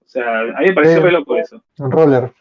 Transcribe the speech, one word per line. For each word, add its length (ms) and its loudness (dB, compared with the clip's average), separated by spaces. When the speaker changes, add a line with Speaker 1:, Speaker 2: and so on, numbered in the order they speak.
Speaker 1:
O 40 -20
sea, 320 -6
a 200 -6
mí 80 0
me 40 0
pareció 260 2
Speaker 2:
Sí. 60 0
Speaker 1:
re 80 2
loco 240 -4
eso. 260 -10
Speaker 2:
En 120 -8
roller. 500 2